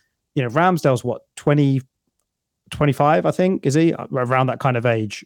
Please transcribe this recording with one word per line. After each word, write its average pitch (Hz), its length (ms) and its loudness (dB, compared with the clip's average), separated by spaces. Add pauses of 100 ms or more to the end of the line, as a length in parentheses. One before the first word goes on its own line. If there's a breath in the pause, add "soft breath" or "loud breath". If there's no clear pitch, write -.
(340)
you 139 80 -2
know, 120 60 -4
Ramsdale's 151 540 0
what, 120 200 -6 (120)
twenty, 143 460 2 (880)
twenty-five, 151 560 0
I 160 60 0
think, 185 340 -2
is 135 80 0
he? 160 200 2 (180)
Around 127 360 0
that 120 120 -6
kind 123 180 0
of 117 80 -4
age. 110 400 -2